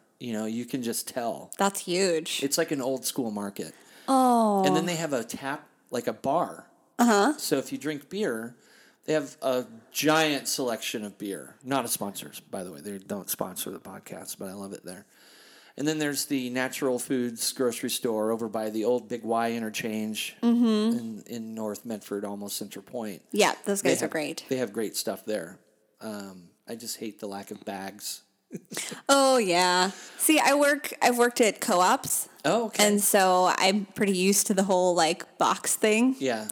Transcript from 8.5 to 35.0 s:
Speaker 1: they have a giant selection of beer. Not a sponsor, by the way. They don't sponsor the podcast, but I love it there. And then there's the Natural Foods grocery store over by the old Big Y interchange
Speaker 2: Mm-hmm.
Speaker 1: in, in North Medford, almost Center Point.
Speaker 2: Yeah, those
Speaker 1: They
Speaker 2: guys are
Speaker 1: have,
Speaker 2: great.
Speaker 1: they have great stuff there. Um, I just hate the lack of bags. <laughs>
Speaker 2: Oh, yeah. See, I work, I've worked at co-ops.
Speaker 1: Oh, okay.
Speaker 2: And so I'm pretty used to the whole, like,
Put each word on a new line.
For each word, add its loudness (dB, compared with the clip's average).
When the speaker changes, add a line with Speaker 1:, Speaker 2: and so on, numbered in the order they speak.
Speaker 1:
they -2
have -2
a 0
giant 2
selection -4
of -12
beer. -8
Not 0
a -6
sponsor, -6
by -8
the -12
way. -16
They -10
don't -8
sponsor -6
the -12
podcast, -14
but -8
I -12
love -12
it -14
there. -16
And -4
then 0
there's -2
the -4
Natural -2
Foods -2
grocery -2
store 0
over -2
by -4
the -2
old 0
Big -6
Y 0
interchange -4
Speaker 2:
Mm-hmm. 4
Speaker 1:
in, -10
in -10
North -6
Medford, -6
almost -8
Center -10
Point. -10
Speaker 2:
Yeah, 4
those -2
Speaker 1:
They 2
Speaker 2:
guys 2
are -2
Speaker 1:
have, -4
Speaker 2:
great. -6
Speaker 1:
they -2
have -4
great -4
stuff -6
there. -6
Um, -12
I -8
just -10
hate -10
the -10
lack -10
of -12
bags. -10
<laughs> -12
Speaker 2:
Oh, 6
yeah. 4
See, 4
I 4
work, 2
I've 6
worked 4
at 4
co-ops. 2
Speaker 1:
Oh, 2
okay. 2
Speaker 2:
And 4
so 6
I'm 2
pretty 2
used 4
to 2
the 4
whole, 4
like, 2